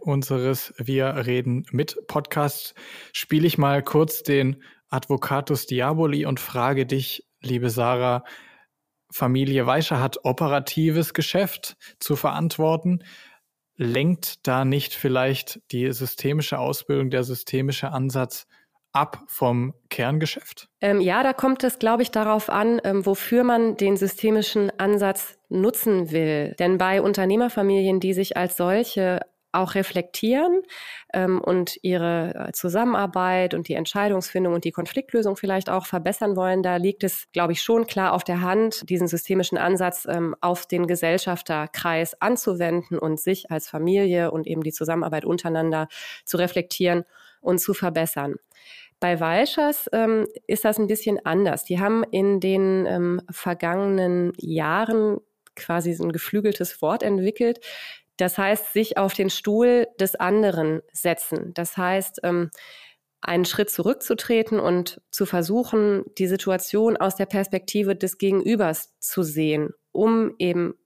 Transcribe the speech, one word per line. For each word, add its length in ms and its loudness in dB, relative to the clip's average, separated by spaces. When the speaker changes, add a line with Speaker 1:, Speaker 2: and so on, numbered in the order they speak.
Speaker 1:
unseres 760 -2
Wir 480 -2
reden 460 0
mit 260 -2
Podcasts 680 -2
spiele 320 2
ich 100 2
mal 260 2
kurz 400 2
den 400 0
Advocatus 760 -2
Diaboli 640 0
und 120 -2
frage 460 0
dich, 400 -4
liebe 300 -2
Sarah, 520 2
Familie 540 2
Weischer 340 2
hat 280 -2
operatives 880 0
Geschäft 640 -2
zu 160 -2
verantworten. 840 0
Lenkt 680 0
da 200 2
nicht 260 0
vielleicht 680 -2
die 180 0
systemische 680 -2
Ausbildung, 500 -2
der 140 0
systemische 680 -4
Ansatz 540 -4
ab 340 -2
vom 480 0
Kerngeschäft? 800 -4
Speaker 2:
Ähm, 200 4
ja, 220 2
da 100 2
kommt 320 0
es, 140 0
glaub 220 2
ich, 100 0
darauf 400 0
an, 340 2
ähm, 220 0
wofür 380 2
man 320 4
den 200 2
systemischen 840 2
Ansatz 600 0
nutzen 640 2
will. 480 0
Denn 200 2
bei 240 4
Unternehmerfamilien, 960 2
die 120 0
sich 240 -2
als 200 -2
solche 640 0
auch 220 0
reflektieren, 880 0
ähm, 260 2
und 420 0
ihre, 640 -2
äh, 40 -8
Zusammenarbeit 1000 0
und 140 -4
die 60 -2
Entscheidungsfindung 800 0
und 120 -2
die 80 -4
Konfliktlösung 640 -2
vielleicht 340 -2
auch 160 -2
verbessern 500 -2
wollen, 260 2
da 140 0
liegt 260 -2
es, 300 -4
glaub 180 0
ich, 120 -2
schon 240 2
klar 260 0
auf 120 -2
der 180 -2
Hand, 480 0
diesen 180 0
systemischen 480 -2
Ansatz, 520 0
ähm, 320 -2
auf 260 -2
den 200 -2
Gesellschafterkreis 1300 -2
anzuwenden 760 0
und 200 -2
sich 320 -2
als 180 -4
Familie 600 2
und 160 -4
eben 160 -4
die 100 -4
Zusammenarbeit 520 -2
untereinander 640 0
zu 120 -4
reflektieren 680 0
und 180 2
zu 140 0
verbessern. 640 -2
Bei 200 2
Walschers, 720 2
ähm, 340 2
ist 180 -2
das 140 2
ein 100 2
bisschen 360 0
anders. 400 2
Die 140 -2
haben 320 2
in 300 2
den, 460 2
ähm, 440 0
vergangenen 1080 0
Jahren 840 0
quasi 400 -2
so 100 -6
ein 80 -2
geflügeltes 720 -2
Wort 200 0
entwickelt. 580 0
Das 180 0
heißt, 360 0
sich 260 2
auf 160 2
den 160 0
Stuhl 560 4
des 180 0
anderen 640 2
setzen. 640 -2
Das 220 -6
heißt, 480 -2
ähm, 260 0
einen 240 0
Schritt 260 -2
zurückzutreten 920 0
und 400 0
zu 140 -2
versuchen, 800 0
die 80 0
Situation 720 2
aus 200 0
der 100 0
Perspektive 720 0
des 220 -4
Gegenübers 800 0
zu 240 -4
sehen, 480 0
um 460 2
eben 360 0